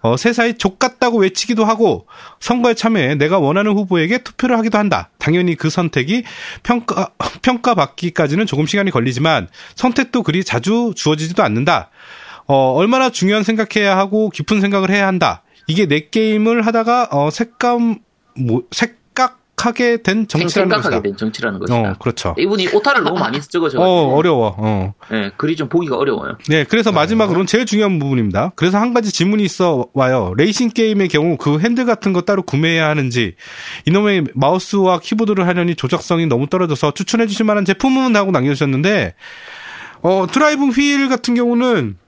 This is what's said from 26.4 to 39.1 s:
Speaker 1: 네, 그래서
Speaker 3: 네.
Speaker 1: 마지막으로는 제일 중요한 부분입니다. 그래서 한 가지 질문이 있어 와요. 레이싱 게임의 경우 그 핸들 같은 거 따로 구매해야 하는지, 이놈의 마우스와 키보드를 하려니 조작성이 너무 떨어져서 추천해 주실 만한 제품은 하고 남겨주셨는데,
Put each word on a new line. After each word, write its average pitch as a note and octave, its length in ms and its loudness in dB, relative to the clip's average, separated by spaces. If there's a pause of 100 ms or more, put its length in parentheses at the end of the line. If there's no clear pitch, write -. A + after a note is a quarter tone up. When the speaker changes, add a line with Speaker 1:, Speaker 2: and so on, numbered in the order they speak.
Speaker 1:
네, D3+ 160 2
그래서 A3 260 0
Speaker 3:
네. F3+ 60 0
Speaker 1:
마지막으로는 F#3+ 500 0
제일 A#3+ 180 0
중요한 G3+ 320 0
부분입니다. B2+ 580 0
그래서 F#3 220 0
한 A#3+ 160 0
가지 A3 180 0
질문이 G#3 320 0
있어 D#3+ 500 0
와요. B2+ 440 0
레이싱 G#3+ 320 2
게임의 G#3+ 380 0
경우 D#3 300 0
그 D3 220 0
핸들 A#3+ 260 0
같은 A3 280 0
거 F3 80 0
따로 F#3+ 220 0
구매해야 D#3+ 460 0
하는지, B2 440 0 (520)
이놈의 F#3+ 400 2 (100)
마우스와 F3+ 640 0
키보드를 G#3 480 0
하려니 F3 280 0
조작성이 E3 520 -2
너무 C3 200 0
떨어져서 D#3+ 460 0
추천해 A3+ 320 -2
주실 G#3+ 200 -2
만한 G#3 200 2
제품은 B3+ 500 0
하고 G3+ 160 2
남겨주셨는데, C#3 840 0 (880)